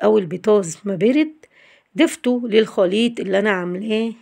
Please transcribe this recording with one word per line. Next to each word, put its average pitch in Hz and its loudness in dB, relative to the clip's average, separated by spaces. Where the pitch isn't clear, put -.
أو 220 4
البيطاس 185 0
ما 196 -4
برد، 269 0
ضفته 247 0
للخليط 220 0
اللي 190 -2
أنا 208 0
عاملاه 208 -4